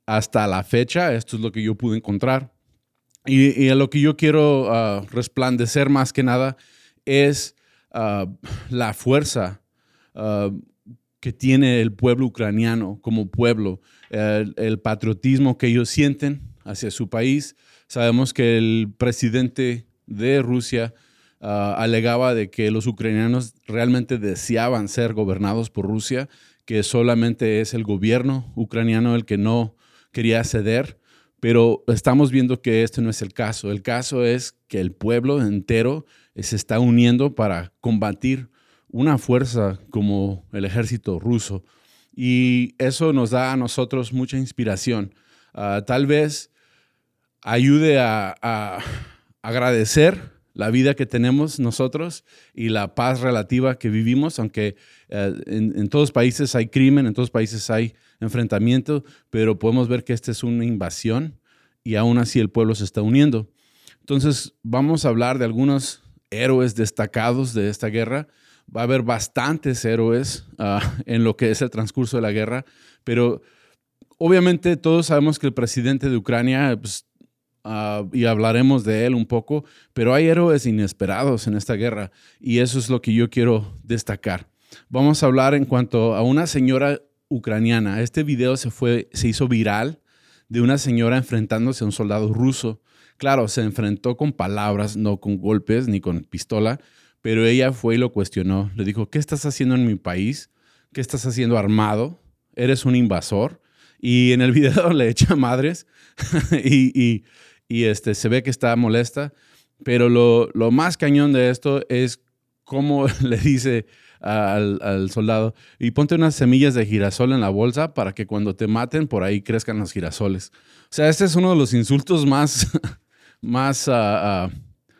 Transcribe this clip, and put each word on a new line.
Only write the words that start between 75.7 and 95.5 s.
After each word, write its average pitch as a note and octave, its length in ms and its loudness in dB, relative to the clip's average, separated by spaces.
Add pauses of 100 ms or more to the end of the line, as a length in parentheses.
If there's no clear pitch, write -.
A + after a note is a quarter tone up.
de B2+ 80 0
Ucrania... B2 640 0
Pues, - 260 -12 (580)
ah, G#2+ 480 -6
y B2 120 0
hablaremos A2+ 600 2
de A2 220 0
él B2+ 80 0
un A2+ 120 -2
poco, C#3 380 -2 (280)
pero A#2+ 220 2
hay D#3+ 120 4
héroes E3 400 4
inesperados G#2+ 800 -2
en G#2 100 -2
esta G#2 180 -6
guerra G#2 360 -6 (300)
y A#2+ 180 0
eso B2 200 0
es A2+ 100 -4
lo B2+ 140 0
que A#2 100 0
yo A#2 180 4
quiero A#2 520 0
destacar. G#2 680 -6 (400)
Vamos C#3+ 340 2
a D3 40 4
hablar C3 280 4
en C#3 120 0
cuanto A#2 480 0
a G#2+ 80 -2
una C#3+ 240 2
señora C3+ 540 0 (280)
ucraniana. A2 720 0
Este A#2+ 200 -2
video C3 340 0
se B2 140 -8
fue, A#2+ 420 -2
se - 160 -2
hizo B2 200 0
viral A2+ 520 -2 (480)
de A#2 120 -2
una C3 180 2
señora A#2+ 380 0
enfrentándose A#2 680 -2
a - 20 -2
un G2+ 60 -2
soldado G#2+ 400 -2
ruso. A#2+ 480 -2 (360)
Claro, C3+ 320 0
se A#2 140 -2
enfrentó G#2+ 540 -2
con D3 160 -2
palabras, G#2 640 -4
no G#2 240 -2
con G2+ 180 -4
golpes G#2+ 500 0